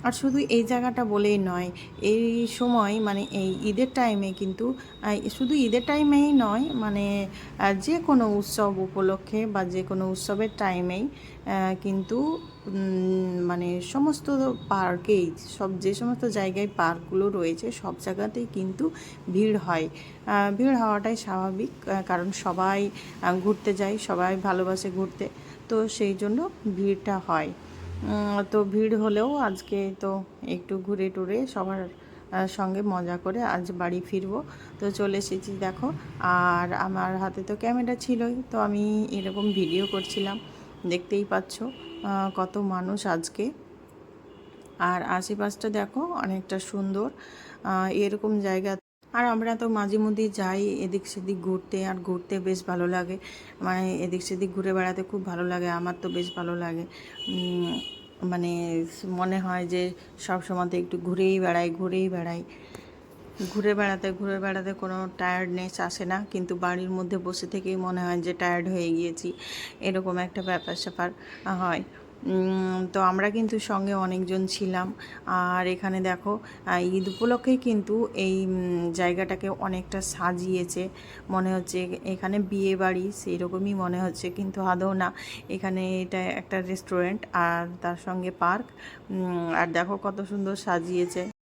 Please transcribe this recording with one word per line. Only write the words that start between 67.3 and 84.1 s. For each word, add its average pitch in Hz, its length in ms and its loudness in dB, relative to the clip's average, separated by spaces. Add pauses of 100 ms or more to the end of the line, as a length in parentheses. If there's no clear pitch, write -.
থেকেই 185 300 -4
মনে 180 240 -2
হয় 175 200 0
যে 175 120 -2
টায়ার্ড 175 360 0
হয়ে 175 220 0
গিয়েছি, 170 420 -2 (480)
এরকম 185 380 0
একটা 180 240 -4
ব্যাপার 180 320 -2
স্যাপার 175 360 -4 (480)
হয়। 175 240 0 (440)
উম, 185 640 2
তো 196 80 2
আমরা 190 300 4
কিন্তু 220 280 0
সঙ্গে 202 360 0
অনেকজন 185 520 0
ছিলাম। 185 480 -2 (320)
আর 180 400 2
এখানে 185 340 0
দেখো, 185 380 0 (280)
আহ, 180 140 4
ঈদ 185 280 2
উপলক্ষেই 240 480 4
কিন্তু 220 580 2
এই, 190 320 2
উম, 180 460 0
জায়গাটাকে 185 560 0
অনেকটা 190 520 -4
সাজিয়েছে, 180 880 0 (420)
মনে 185 240 2
হচ্ছে 180 500 -2
এখানে 190 340 -2
বিয়ে 196 380 2
বাড়ি 185 380 2
সেরকমই 185 600 -2
মনে 180 260 0
হচ্ছে, 180 300 -2